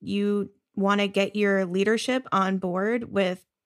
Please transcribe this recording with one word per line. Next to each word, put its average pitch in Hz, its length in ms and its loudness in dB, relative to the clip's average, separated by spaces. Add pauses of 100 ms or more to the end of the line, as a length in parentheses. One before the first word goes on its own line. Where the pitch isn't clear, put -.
you 101 500 -2 (240)
wanna 202 320 2
get 196 300 0
your 196 300 2
leadership 220 640 0
on 190 260 2
board 196 540 -2
with 190 340 -2 (180)